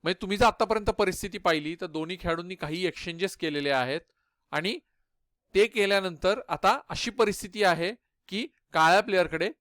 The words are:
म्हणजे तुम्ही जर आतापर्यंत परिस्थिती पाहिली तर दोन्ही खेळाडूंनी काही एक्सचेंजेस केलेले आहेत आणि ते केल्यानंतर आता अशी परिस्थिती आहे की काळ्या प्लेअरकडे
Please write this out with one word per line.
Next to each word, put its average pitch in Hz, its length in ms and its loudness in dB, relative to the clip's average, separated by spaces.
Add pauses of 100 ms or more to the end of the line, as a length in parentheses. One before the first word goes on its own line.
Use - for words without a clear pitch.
म्हणजे 175 180 -4
तुम्ही 196 160 -4
जर 240 80 4
आतापर्यंत 214 400 2
परिस्थिती 202 520 -2
पाहिली 160 380 0
तर 185 100 -8
दोन्ही 160 340 -6
खेळाडूंनी 175 360 -4
काही 170 300 -6
एक्सचेंजेस 175 520 -6
केलेले 147 320 -2
आहेत 135 320 0 (500)
आणि 190 280 -4 (760)
ते 208 120 6
केल्यानंतर 196 720 0 (100)
आता 202 400 2
अशी 208 220 -6
परिस्थिती 208 520 0
आहे 175 300 2 (340)
की 226 200 -6 (260)
काळ्या 165 280 6
प्लेअरकडे 180 600 0